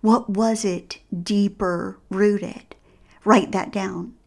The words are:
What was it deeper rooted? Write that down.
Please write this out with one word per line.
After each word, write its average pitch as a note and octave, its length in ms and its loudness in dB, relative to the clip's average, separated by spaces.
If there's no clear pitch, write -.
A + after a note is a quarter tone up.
What A3+ 300 4
was A3 340 0
it - 340 -6
deeper F#3+ 760 -2
rooted? G3+ 640 -2
Write G3+ 280 4
that - 200 -4
down. F#3+ 420 -8